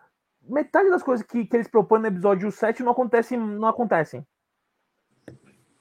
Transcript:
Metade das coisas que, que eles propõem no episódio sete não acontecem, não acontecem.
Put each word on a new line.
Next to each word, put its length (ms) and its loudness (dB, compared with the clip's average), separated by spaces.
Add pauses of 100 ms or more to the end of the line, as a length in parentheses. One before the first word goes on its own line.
(420)
Metade 480 0
das 140 2
coisas 240 -2
que, 180 -4
que 120 0
eles 100 -2
propõem 320 2
no 80 -2
episódio 420 0
sete 320 -2
não 120 0
acontecem, 440 0
não 300 -4
acontecem. 580 -2 (1600)